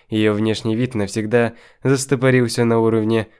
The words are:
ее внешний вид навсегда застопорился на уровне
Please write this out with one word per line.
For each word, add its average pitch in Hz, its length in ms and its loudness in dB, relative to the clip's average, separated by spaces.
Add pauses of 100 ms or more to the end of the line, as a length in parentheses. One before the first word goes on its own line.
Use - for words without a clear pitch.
ее 107 260 0
внешний 110 420 -2
вид 123 200 -4
навсегда 110 580 -2 (300)
застопорился 127 800 0
на 117 160 2
уровне 110 480 0 (120)